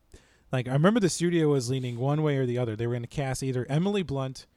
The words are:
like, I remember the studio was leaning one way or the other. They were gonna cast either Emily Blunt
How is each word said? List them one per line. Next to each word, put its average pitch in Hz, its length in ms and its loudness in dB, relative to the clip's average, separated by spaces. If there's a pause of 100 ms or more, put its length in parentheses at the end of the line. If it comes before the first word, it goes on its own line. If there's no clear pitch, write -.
(520)
like, 127 160 -2
I 127 60 -4
remember 185 260 6
the 190 100 4
studio 170 380 2
was 135 220 2
leaning 127 280 -4
one 139 240 0
way 147 160 2
or 135 80 2
the 120 120 -2
other. 117 180 -2
They 113 100 -4
were 120 80 -2
gonna 120 140 -6
cast 135 340 -6
either 127 280 -2
Emily 190 340 0
Blunt 135 420 -8 (120)